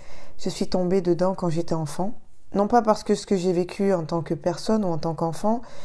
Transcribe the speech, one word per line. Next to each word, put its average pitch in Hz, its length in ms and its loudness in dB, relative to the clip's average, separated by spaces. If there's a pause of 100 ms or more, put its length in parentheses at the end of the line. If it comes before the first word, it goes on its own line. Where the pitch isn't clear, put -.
(380)
Je - 100 0
suis 190 200 -2
tombée 185 340 2
dedans 180 320 2
quand 175 160 0
j'étais 170 240 0
enfant. 160 440 -2 (360)
Non 202 120 4
pas 233 160 4
parce 214 220 2
que 208 100 2
ce 208 120 -2
que 202 100 2
j'ai 185 160 0
vécu 185 420 0
en 165 100 0
tant 170 180 -2
que 156 120 -4
personne 185 500 0
ou 180 40 0
en 160 100 0
tant 165 160 0
qu'enfant, 175 460 0 (240)